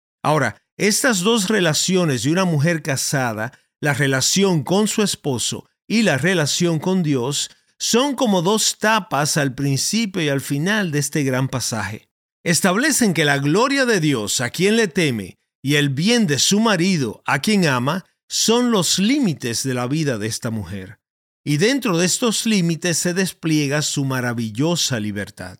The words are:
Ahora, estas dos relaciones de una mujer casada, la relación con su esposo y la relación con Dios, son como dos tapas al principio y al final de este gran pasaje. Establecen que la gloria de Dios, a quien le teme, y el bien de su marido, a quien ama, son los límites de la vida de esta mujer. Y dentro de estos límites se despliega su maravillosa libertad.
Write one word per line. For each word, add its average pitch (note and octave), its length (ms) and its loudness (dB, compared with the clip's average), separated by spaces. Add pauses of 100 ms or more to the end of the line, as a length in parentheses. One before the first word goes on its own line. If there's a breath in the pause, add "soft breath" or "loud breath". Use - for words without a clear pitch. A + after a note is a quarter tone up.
(220)
Ahora, C#3+ 400 0 (140)
estas G#3 460 0
dos G#3 260 2
relaciones F3 760 2
de C#3+ 100 2
una F#3 100 2
mujer E3 380 2
casada, B2+ 760 -2 (220 soft breath)
la D3 140 0
relación D3 680 2
con G3 280 0
su G#3+ 140 0
esposo - 680 -4 (180)
y A3+ 140 0
la E3 160 2
relación E3+ 600 0
con F#3 240 0
Dios, C#3+ 480 -2 (280 soft breath)
son C4 380 0
como G#3 260 2
dos G#3 360 0
tapas F#3 600 0
al C#3 180 0
principio F3 640 -2
y D3+ 60 0
al C#3 140 -2
final F3 500 -2
de D3 80 -2
este C#3+ 240 -2
gran C3 240 0
pasaje. A2 600 -6 (340)
Establecen G3 680 2
que D#3 100 0
la C#3+ 140 2
gloria A#3 480 2
de A3 160 2
Dios, C3 400 0
a A#2+ 80 -4
quien G3 260 2
le A3+ 140 2
teme, B2+ 480 -2 (240)
y C#3 140 0
el D3 120 2
bien F#3+ 400 2
de C#3 120 0
su G3+ 200 2
marido, F3 680 0
a C3+ 140 0
quien G3+ 280 2
ama, C#3 360 0 (280)
son A#3+ 380 2
los G3 300 0
límites F#3 640 -2
de C3+ 100 -2
la B2 140 -2
vida C#3 320 -2
de G#2 80 -4
esta A2 240 -6
mujer. G2 480 -10 (440)
Y D3 140 0
dentro G#3+ 400 2
de F3 80 2
estos G#3+ 400 0
límites F3 540 0
se F3+ 160 -2
despliega D3+ 640 0
su C#3 240 -2
maravillosa B2 920 -2
libertad. G2 600 -8